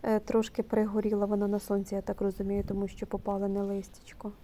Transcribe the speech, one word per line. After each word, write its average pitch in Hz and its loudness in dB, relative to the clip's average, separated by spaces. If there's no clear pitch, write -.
е, 220 4
трошки 220 0
пригоріла 214 2
вона 202 2
на 202 2
сонці, 202 -2
я 196 0
так 202 -4
розумію, 196 0
тому 196 0
що - -8
попалене 202 -2
листячко. 196 -6